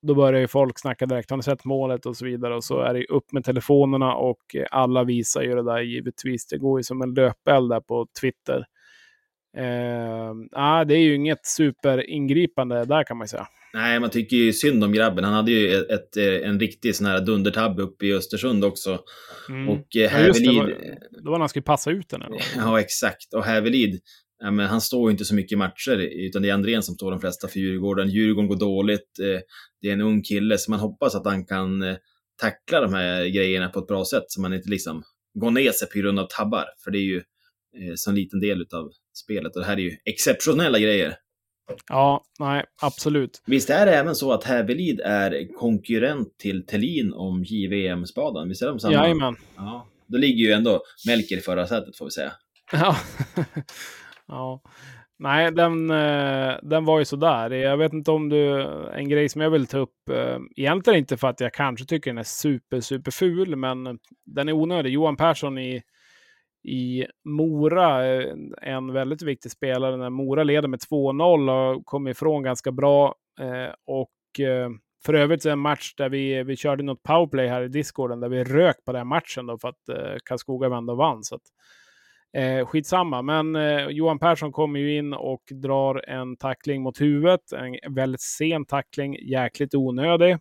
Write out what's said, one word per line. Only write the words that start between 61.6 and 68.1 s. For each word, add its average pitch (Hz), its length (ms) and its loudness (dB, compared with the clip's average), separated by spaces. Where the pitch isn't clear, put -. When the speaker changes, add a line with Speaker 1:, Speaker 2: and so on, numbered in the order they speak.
Speaker 1:
tycker 147 240 -4
den 117 80 -6
är 113 40 -8
super, 127 580 -4
super 135 300 -6
ful, 180 460 0
men 127 420 -6
den 143 220 -4
är 156 40 0
onödig. 160 380 0
Johan 147 260 2
Persson 151 420 0
i, 127 240 -8
i 127 380 -4
Mora, 151 840 2
eh, 131 280 0